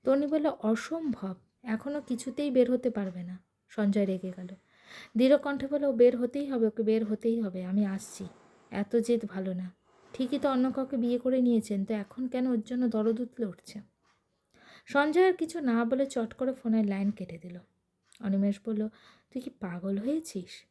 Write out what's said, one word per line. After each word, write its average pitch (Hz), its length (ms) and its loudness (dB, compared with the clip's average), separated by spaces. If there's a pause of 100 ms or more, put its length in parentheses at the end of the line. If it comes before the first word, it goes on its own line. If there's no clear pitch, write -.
তনি 277 220 4
বলল, 302 200 0
"অসম্ভব, 226 880 -2 (280)
এখনও 262 380 -4
কিছুতেই 269 500 -4
বের 247 200 6
হতে 247 200 2
পারবে 190 320 -6
না।" 180 160 -10 (300)
সঞ্জয় 202 380 2
রেগে 185 300 -4
গেল, 185 100 -12 (720)
দৃঢ় 262 200 8
কণ্ঠে 277 300 -4
বলল, 285 180 -2
"ও 277 80 2
বের 240 240 8
হতেই 247 300 -2
হবে, 240 200 2
ওকে 220 160 -2
বের 220 220 2
হতেই 226 360 -2
হবে, 185 240 -6
আমি 196 220 2
আসছি। 196 420 -8 (420)
এত 202 260 -2
জেদ 233 300 2
ভালো 190 280 -6
না। 180 200 -8 (380)
ঠিকই 262 260 -2
তো 277 120 2
অন্য 254 200 2
কাউকে 269 260 -4
বিয়ে 240 220 0
করে 254 220 2
নিয়েছেন, 214 440 2
তো 220 100 -4
এখন 247 340 -6
কেন 254 180 -2
ওর 240 140 2
জন্য 247 280 -2
দরদ 220 320 0
উতলে 240 260 -6
উঠছে?" - 340 -12 (1040)
সঞ্জয় 302 420 4
আর 359 40 4
কিছু 339 280 -4
না 233 240 2
বলে 254 220 2
চট 226 260 -4
করে 262 200 -2
ফোনের 226 340 0
লাইন 196 240 0
কেটে 175 280 -10
দিল। 175 200 -16 (640)
অনিমেষ 202 460 0
বলল, 214 220 -2 (440)
"তুই 254 100 -8
কি 277 80 -10
পাগল 190 480 -4
হয়েছিস?" 247 720 -6